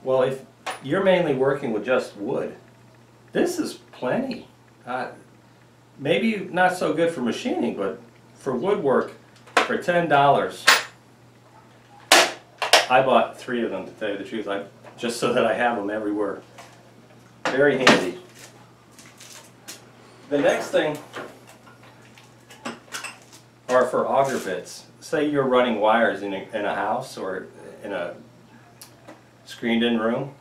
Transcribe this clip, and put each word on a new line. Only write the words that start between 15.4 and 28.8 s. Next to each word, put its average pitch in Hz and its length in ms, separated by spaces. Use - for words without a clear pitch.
I 113 80
have 120 240
them 101 120
everywhere. 104 520
Very 135 320
handy. 120 420
The 143 100
next - 300
thing 151 280
are 127 160
for 117 220
auger 127 320
bits. - 460
Say 151 300
you're 139 180
running 123 320
wires 107 440
in 98 100
a, 95 200
in 101 120
a 95 80
house - 440
or 95 300
in 101 100
a 87 220